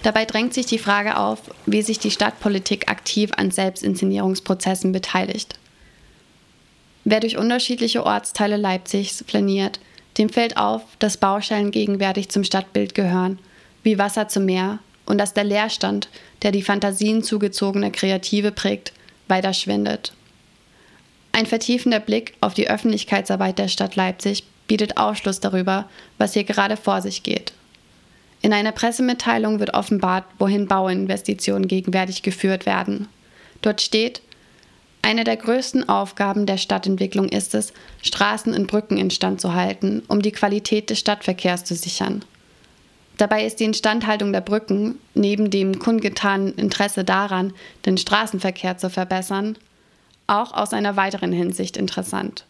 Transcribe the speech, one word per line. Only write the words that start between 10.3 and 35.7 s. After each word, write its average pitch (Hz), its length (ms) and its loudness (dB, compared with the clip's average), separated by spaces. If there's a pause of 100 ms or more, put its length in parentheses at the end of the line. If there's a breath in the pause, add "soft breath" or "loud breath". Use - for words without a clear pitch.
auf, 220 260 0 (160)
dass 208 180 2
Baustellen 202 540 2
gegenwärtig 196 580 0
zum 202 140 0
Stadtbild 190 520 0
gehören, 185 440 2 (420 loud breath)
wie 220 160 4
Wasser 202 300 0
zum 196 180 0
Meer, 190 340 0 (260)
und 208 120 2
dass 202 160 0
der 208 100 2
Leerstand, 202 680 0 (340 loud breath)
der 208 80 4
die 196 100 2
Fantasien 202 640 2
zugezogener 202 680 0
Kreative 196 640 0
prägt, 202 420 -2 (340 loud breath)
weiter 190 260 2
schwindet. 202 600 -2 (1160 soft breath)
Ein 220 140 2
vertiefender 233 540 0
Blick 220 420 -2
auf 202 120 0
die - 160 0
Öffentlichkeitsarbeit 196 880 0
der 196 120 -2
Stadt 196 260 -2
Leipzig 185 480 -2 (240)
bietet 208 300 0
Aufschluss 208 420 0
darüber, 190 500 0 (280 loud breath)
was 202 160 0
hier 208 100 2
gerade 208 340 0
vor 196 240 0
sich 190 220 -8
geht. - 300 -4 (880 soft breath)
In 214 120 4
einer 208 180 2
Pressemitteilung 233 880 0
wird 208 140 -2
offenbart, 190 520 0 (120)
wohin 196 300 2
Bauinvestitionen 190 1000 0
gegenwärtig 185 560 0
geführt 190 420 0
werden. 202 420 -2 (540 loud breath)
Dort 208 200 2
steht: 226 400 0 (800 soft breath)
„Eine 226 220 2
der 226 140 2
größten 247 520 0